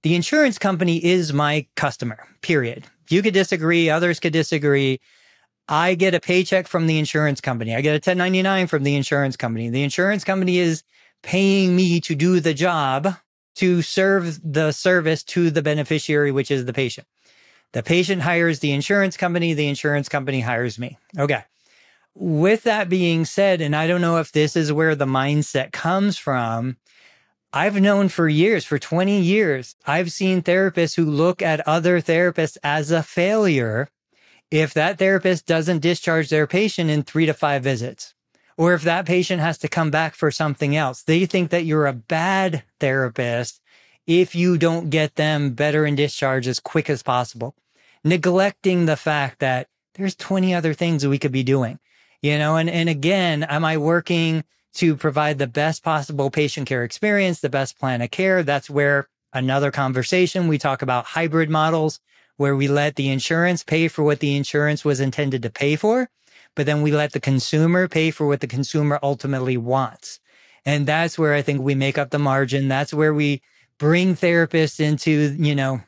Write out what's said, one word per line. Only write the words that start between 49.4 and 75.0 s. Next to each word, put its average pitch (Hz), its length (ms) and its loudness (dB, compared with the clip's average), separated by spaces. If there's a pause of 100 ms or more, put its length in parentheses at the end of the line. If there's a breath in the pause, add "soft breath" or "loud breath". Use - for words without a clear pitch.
that 131 280 -2 (260)
there's 190 200 -4
twenty 185 400 0
other 160 200 0
things 165 280 -2
that 139 80 0
we 139 80 0
could 135 140 -2
be 131 100 0
doing, 127 360 0 (420 soft breath)
you 147 180 0
know? 151 180 2
And, 160 120 0
and 170 200 -2
again, 165 560 0
am 151 200 -2
I 160 140 0
working 165 640 0 (300)
to 165 200 2
provide 147 440 -2
the 139 80 0
best 147 360 -2
possible 143 480 -2
patient 147 380 -2
care 123 160 -2
experience, 196 560 0
the 147 80 -2
best 135 320 -4
plan 127 200 -2
of 120 120 -6
care? 185 320 0
That's 143 260 -2
where 143 380 0 (240)
another 135 400 0
conversation, 160 760 0
we 156 120 2
talk 139 240 -2
about 123 240 -2
hybrid 160 440 0
models, 156 480 0 (380 soft breath)
where 139 180 0
we 139 140 0
let 143 280 0
the 135 120 -2
insurance 165 540 0
pay 160 260 0
for 156 160 -2
what 147 160 2
the 143 160 0
insurance 147 480 0
was 139 160 0
intended 135 420 -2
to 117 60 -6
pay 143 260 -2
for, 233 360 0 (440 soft breath)
but 147 120 -2
then 147 160 0
we 147 100 2
let 147 200 0
the 135 80 -4
consumer 160 680 2
pay 160 220 2
for 151 160 -4
what 143 160 0
the 143 40 -4
consumer 143 560 -2
ultimately 135 540 -2
wants. 123 640 -4 (460 soft breath)
And 147 200 0
that's 156 320 0
where 151 140 2
I 147 80 2
think 139 220 -2
we 139 120 0
make 135 220 0
up 143 140 -2
the 151 80 -2
margin. 135 500 0
That's 135 240 -2
where 156 220 2
we 147 260 0 (380 soft breath)
bring 175 360 2
therapists 165 640 2
into, 151 580 2